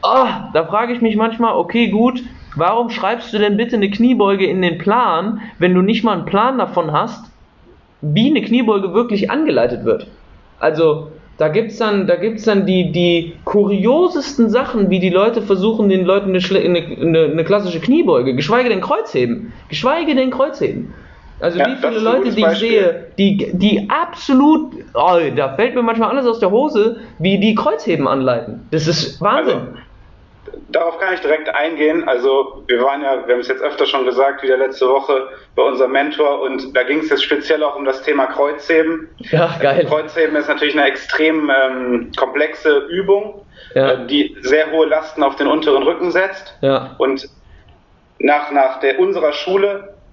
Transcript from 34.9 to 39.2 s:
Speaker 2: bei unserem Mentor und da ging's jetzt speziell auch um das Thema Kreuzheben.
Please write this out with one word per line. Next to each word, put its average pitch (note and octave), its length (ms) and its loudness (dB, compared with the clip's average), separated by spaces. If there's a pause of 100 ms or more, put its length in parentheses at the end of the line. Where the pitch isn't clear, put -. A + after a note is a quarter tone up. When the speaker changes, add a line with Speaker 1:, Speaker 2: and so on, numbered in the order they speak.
Speaker 2:
bei C3 60 2
unserem C3 300 2
Mentor C#3+ 500 0
und C3 340 -6
da B2+ 80 2
ging's D3+ 260 -2
jetzt C3+ 140 0
speziell D3+ 380 0
auch C#3+ 140 -2
um C#3 80 -8
das C3 180 -4
Thema D3 240 0
Kreuzheben. D#3+ 840 0 (220)